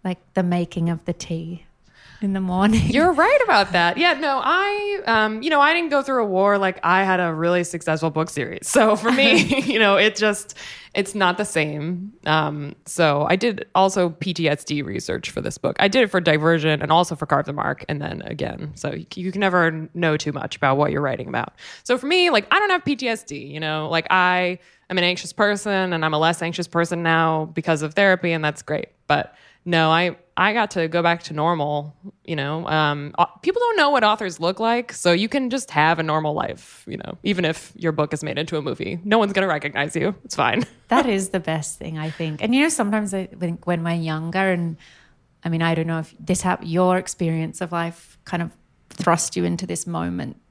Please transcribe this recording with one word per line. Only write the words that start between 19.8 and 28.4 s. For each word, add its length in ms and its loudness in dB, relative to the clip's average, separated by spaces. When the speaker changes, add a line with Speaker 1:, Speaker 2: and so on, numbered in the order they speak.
Speaker 2:
know 240 0
too 160 -4
much 240 -8
about 180 2
what 160 2
you're 80 -2
writing 300 -4
about. 240 -6
So 120 2
for 100 -6
me, 240 4
like, 200 2
I 80 -2
don't 120 0
have 120 0
P 140 -2
T 100 -6
S 160 -4
D, 140 -14
you 240 -12
know, 280 -4
like, 200 -2
I 500 2
am 80 -2
an 80 2
anxious 260 -2
person 640 0
and 100 -2
I'm 100 0
a 60 0
less 220 2
anxious 260 -4
person 340 0
now 440 2
because 360 -2
of 120 -6
therapy. 400 2
And 100 -2